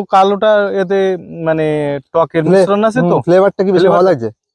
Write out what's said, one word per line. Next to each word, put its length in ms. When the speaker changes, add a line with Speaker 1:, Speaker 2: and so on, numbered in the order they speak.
Speaker 1:
কালোটা, 480
এতে 280
মানে 220
টকের 320
Speaker 2:
ফ্লে-, 80
Speaker 1:
মিশ্রণ 340
আছে 160
তো। 140
Speaker 2:
হুম, 60
ফ্লেভারটা 420
কি 80
বেশি 160
ভালো 160
Speaker 1:
ফ্লেভার-, 40
Speaker 2:
লাগছে? 220